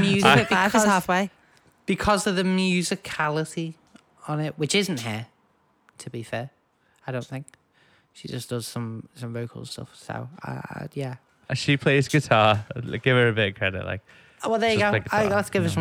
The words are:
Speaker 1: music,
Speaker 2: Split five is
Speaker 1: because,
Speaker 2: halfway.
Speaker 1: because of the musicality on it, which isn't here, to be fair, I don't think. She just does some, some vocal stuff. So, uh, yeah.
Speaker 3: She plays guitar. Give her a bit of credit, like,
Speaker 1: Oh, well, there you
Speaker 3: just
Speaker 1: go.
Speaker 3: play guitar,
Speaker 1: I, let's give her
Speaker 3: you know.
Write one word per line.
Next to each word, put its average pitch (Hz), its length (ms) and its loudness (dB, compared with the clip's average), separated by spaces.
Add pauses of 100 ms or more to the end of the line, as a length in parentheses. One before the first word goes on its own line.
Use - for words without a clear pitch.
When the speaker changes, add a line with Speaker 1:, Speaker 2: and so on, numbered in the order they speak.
Speaker 1:
music, 196 300 4
Speaker 2:
Split 233 160 6
five 190 200 2
is 208 60 0
Speaker 1:
because, 214 140 6
Speaker 2:
halfway. 185 440 2 (540)
Speaker 1:
because 196 420 2
of 196 80 0
the 190 80 0
musicality 170 1300 -2 (520)
on 151 120 -2
it, 151 180 -4
which 156 180 -2
isn't 185 260 0
here, 113 260 -6 (720)
to - 100 -14
be 117 140 -10
fair, 120 260 -8 (580)
I 135 40 -8
don't 127 140 -6
think. 135 200 -12 (680)
She - 140 -18
just 123 220 -10
does 120 180 -6
some, 113 480 -10
some 120 180 -10
vocal 117 320 -10
stuff. - 300 -14
So, 117 320 -12 (160)
uh, - 500 -10
yeah. 131 220 -8 (380)
Speaker 3:
She 139 240 0
plays 139 320 2
guitar. 107 560 4 (100)
Give 120 400 0
her 120 140 6
a 113 40 0
bit 104 200 2
of - 20 -14
credit, 95 300 -4
like, 95 160 -8 (420)
Speaker 1:
Oh, - 60 -2
well, 220 100 2
there 226 140 2
you 208 60 2
Speaker 3:
just 208 60 2
Speaker 1:
go. 208 60 2
Speaker 3:
play 208 80 2
guitar, 202 200 -2 (140)
Speaker 1:
I, - 20 2
let's 202 140 0
give 196 140 2
her 170 60 2
Speaker 3:
you - 20 -2
know. - 100 -4